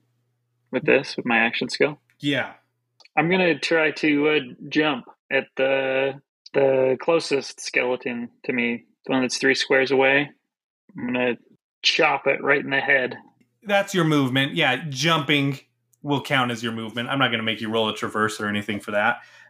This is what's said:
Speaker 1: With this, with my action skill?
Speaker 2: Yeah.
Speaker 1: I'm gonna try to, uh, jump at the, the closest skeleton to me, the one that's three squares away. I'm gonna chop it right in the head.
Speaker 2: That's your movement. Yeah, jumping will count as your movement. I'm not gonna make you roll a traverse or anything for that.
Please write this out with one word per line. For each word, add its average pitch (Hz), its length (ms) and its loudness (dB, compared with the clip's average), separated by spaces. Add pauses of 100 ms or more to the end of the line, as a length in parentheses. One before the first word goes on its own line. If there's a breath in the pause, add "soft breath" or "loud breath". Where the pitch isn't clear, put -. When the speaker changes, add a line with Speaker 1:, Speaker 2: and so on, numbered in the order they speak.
(720)
Speaker 1:
With 127 120 -4
this, 135 320 2
with - 100 -8
my 117 120 2
action 117 320 0
skill? 147 300 0 (200)
Speaker 2:
Yeah. 139 340 -4 (640)
Speaker 1:
I'm 156 120 2
gonna 180 280 2
try 156 340 2
to, 147 380 2
uh, 151 100 2 (300)
jump 151 360 0 (260)
at 135 140 0 (100)
the, 135 640 0 (340)
the 131 480 4
closest 151 600 0
skeleton 123 680 -2 (140)
to 131 100 -4
me, 120 320 -2 (200)
the 139 80 -2
one 131 80 4
that's 123 160 -2
three 135 180 2
squares 131 360 2
away. 139 380 4 (680)
I'm 123 160 -6
gonna 123 240 0 (460)
chop 147 440 2
it 139 160 0
right 139 160 2
in 135 120 -6
the 135 80 0
head. 127 360 0 (480)
Speaker 2:
That's 196 300 0
your 175 120 2
movement. 139 500 2
Yeah, 143 340 0
jumping 143 720 0 (420)
will 143 200 -2
count 127 300 0
as 113 120 -6
your 117 80 -4
movement. 113 380 -8
I'm 139 100 -2
not 120 120 2
gonna 113 120 -2
make 110 180 -4
you 110 80 -6
roll 113 200 0
a 104 60 -4
traverse 107 460 -2
or 104 60 -2
anything 104 320 -4
for - 120 -12
that. 104 260 0 (320 loud breath)